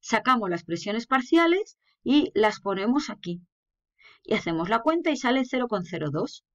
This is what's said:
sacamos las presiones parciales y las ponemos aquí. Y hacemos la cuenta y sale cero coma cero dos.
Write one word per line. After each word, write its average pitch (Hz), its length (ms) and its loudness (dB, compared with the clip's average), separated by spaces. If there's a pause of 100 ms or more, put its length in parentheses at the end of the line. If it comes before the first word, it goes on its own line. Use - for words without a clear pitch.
sacamos 226 480 0
las 170 140 -2
presiones 202 460 -6
parciales 330 680 2 (260)
y 294 280 2
las 214 280 2
ponemos 202 500 -2
aquí. 175 320 -10 (800)
Y - 120 -2
hacemos 165 340 -2
la - 140 2
cuenta 330 280 2
y 277 60 0
sale 262 280 2
cero 254 240 -2
coma 196 160 -4
cero 156 280 -6
dos. 180 320 -6 (100)